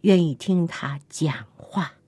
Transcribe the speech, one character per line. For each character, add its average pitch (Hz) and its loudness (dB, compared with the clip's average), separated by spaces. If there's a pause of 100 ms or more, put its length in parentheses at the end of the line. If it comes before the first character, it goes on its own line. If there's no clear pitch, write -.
愿 185 6
意 143 -2
听 180 0
他 143 -8 (100)
讲 143 -4 (100)
话。 - -8 (140)